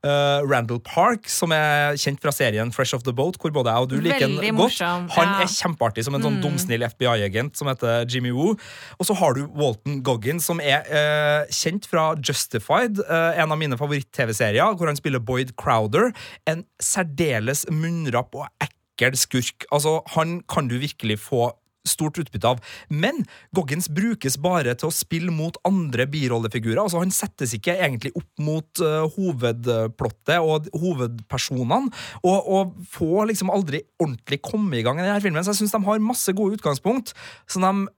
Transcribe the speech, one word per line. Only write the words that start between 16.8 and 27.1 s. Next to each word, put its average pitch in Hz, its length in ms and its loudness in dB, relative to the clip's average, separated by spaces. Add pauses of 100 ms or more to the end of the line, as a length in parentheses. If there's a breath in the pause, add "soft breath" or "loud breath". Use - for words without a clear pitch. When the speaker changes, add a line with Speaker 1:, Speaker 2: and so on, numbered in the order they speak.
Speaker 1:
særdeles 147 880 0
munnrapp 156 640 -2
og 139 120 -8 (140)
ekkel - 560 -2
skurk. - 560 -2
Altså, 151 300 2 (120)
han 165 280 0
kan 139 260 -2
du 123 100 -2
virkelig 113 400 -4
få 120 340 0 (340)
stort 156 300 -2
utbytte 131 320 -6
av. 123 120 0 (280 loud breath)
Men 202 380 0 (280 loud breath)
Goggins 160 340 0
brukes 156 520 0
bare 151 340 2
til 156 140 -4
å - 20 0
spille 165 400 -4
mot 165 240 -2 (120)
andre 151 400 2
birollefigurer. 117 720 0
Altså, 175 180 0
han 185 120 2